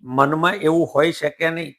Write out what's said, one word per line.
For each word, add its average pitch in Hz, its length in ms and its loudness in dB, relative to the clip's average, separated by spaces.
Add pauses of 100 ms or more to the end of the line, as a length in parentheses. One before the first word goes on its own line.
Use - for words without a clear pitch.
મનમાં 143 500 0
એવું 165 420 0
હોઈ 160 160 2
શકે 160 380 -4
નહીં. 165 300 -8